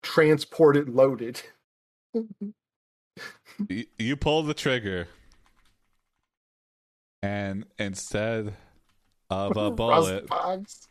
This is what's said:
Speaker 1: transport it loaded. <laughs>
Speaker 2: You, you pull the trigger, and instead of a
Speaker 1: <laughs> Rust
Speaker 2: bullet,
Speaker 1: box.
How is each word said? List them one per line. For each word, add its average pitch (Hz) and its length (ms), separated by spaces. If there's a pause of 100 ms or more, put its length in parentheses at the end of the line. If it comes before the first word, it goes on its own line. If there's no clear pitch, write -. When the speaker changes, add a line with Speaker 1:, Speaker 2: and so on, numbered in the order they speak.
Speaker 1:
transport 151 720
it 143 120
loaded. 123 520 (720)
<laughs> 226 80 (1500)
Speaker 2:
You, 104 180 (120)
you 120 180
pull 156 280
the 151 100
trigger, 98 540 (2000)
and 101 460 (100)
instead 104 800 (760)
of 95 280
a 107 40
Speaker 1:
<laughs> 104 100
Rust 113 60
Speaker 2:
bullet, 120 520
Speaker 1:
box. - 640